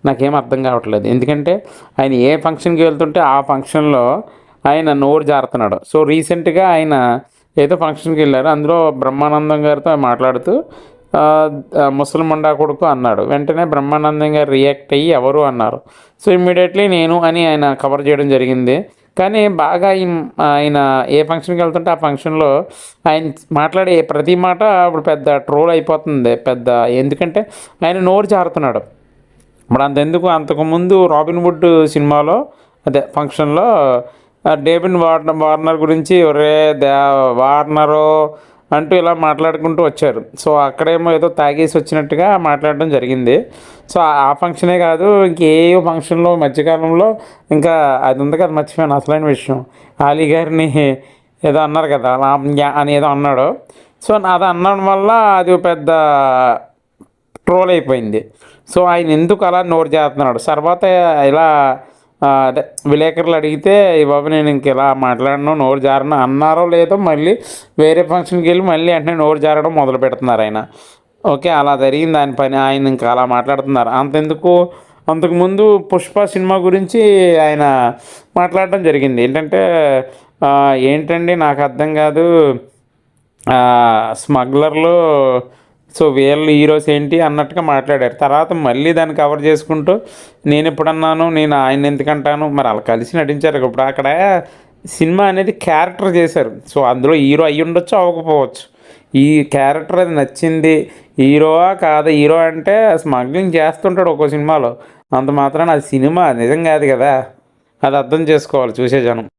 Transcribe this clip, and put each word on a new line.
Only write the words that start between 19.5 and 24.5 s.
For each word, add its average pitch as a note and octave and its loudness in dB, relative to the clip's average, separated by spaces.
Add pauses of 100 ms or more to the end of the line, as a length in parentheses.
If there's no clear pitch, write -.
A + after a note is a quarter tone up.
ఆయన, F3 -2 (120)
ఆయన C#3+ 0
ఏ D3 2
ఫంక్షన్‌కి E3 -4
వెళ్తుంటే E3+ -2
ఆ E3 2
ఫంక్షన్‌లో D#3 -2 (440)
ఆయన D#3 -2 (220)
మాట్లాడే E3 0
ప్రతి D3+ -2
మాట F3+ -2